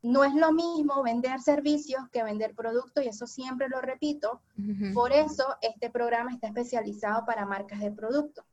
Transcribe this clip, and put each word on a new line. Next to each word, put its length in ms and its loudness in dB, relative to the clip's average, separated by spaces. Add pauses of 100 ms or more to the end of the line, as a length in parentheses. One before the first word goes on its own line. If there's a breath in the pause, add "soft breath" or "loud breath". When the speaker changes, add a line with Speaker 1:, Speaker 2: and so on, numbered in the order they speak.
Speaker 1:
No 200 6
es 100 4
lo 180 6
mismo 520 2
vender 380 0
servicios 600 2 (100)
que 120 0
vender 320 -4
producto, 460 -2
y 60 -2
eso 200 -8
siempre 420 -6
lo 120 -4
repito. 600 -4 (160)
Speaker 2:
Ujú. 380 -4
Speaker 1:
Por 180 4
eso 320 4 (160)
este 300 -4
programa 420 -2
está 140 -8
especializado 760 -4
para 220 -2
marcas 340 -6
de 120 -4
producto. 600 -4